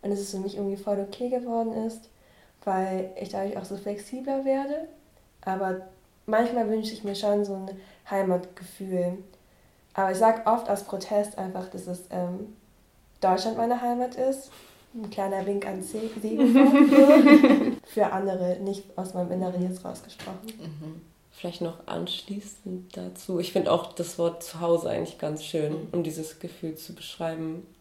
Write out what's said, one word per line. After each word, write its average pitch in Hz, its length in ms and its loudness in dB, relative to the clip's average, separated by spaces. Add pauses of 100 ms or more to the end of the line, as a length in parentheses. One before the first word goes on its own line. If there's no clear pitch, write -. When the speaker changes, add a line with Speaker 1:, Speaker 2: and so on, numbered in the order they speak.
Speaker 1:
und 202 80 -4
dass 202 100 -2
es 202 120 -8
für 196 60 -8
mich 196 180 -6
irgendwie 202 200 -4
voll 202 240 -4
okay 220 300 -6
geworden 233 420 -2 (140)
ist, - 240 -10 (540)
weil 190 460 -2 (100)
ich 202 100 -10
dadurch 202 260 -4
auch 190 80 -8
so 202 120 -10
flexibler 262 680 -6
werde. 277 420 -2 (560)
Aber 190 400 -2 (440)
manchmal 233 420 2
wünsche 214 240 -2
ich - 120 -14
mir 202 100 -4
schon 208 300 0
so 196 100 -6
ein 190 160 -10 (400)
Heimatgefühl. 185 1080 -2 (760)
Aber 190 180 0
ich 185 60 -4
sag 220 300 4
oft 226 200 0
aus 202 160 -2
Protest 208 540 -4
einfach, 185 320 -8
dass 180 160 -12
es, 180 240 -8
ähm, 180 440 -6 (680)
Deutschland 190 360 2
meine 233 240 0
Heimat 247 360 -2
ist. 269 340 -2 (440)
Ein 220 160 -10
kleiner 196 360 -2
Wink 202 200 -2
an 190 160 -8
Se-, 220 280 -8 (100)
Seehofer. 277 1040 8 (580)
Speaker 2:
<laughs> - 40 -20
Speaker 1:
Für - 280 0
andere, 185 480 -2
nicht 196 240 -6 (120)
aus 185 180 -8
meinem 180 180 -4
Inneren 180 300 -2
jetzt 185 220 -6
rausgesprochen. - 540 -12 (200)
Speaker 3:
Mhm. 156 420 -14 (320)
Speaker 2:
Vielleicht - 280 -10
noch 165 160 -6 (100)
anschließend 196 1120 -10
dazu. 185 420 -6
Ich 175 140 -4
find - 160 2
auch 170 240 0
das - 260 -8
Wort 170 240 -2
Zuhause 170 480 0
eigentlich - 280 -4
ganz 156 260 -6
schön, 151 280 -2
Speaker 3:
Mhm. 156 200 -8
Speaker 2:
um 175 100 0
dieses 156 380 -8
Gefühl 160 340 -10
zu 175 200 -16
beschreiben. 160 720 -8 (140)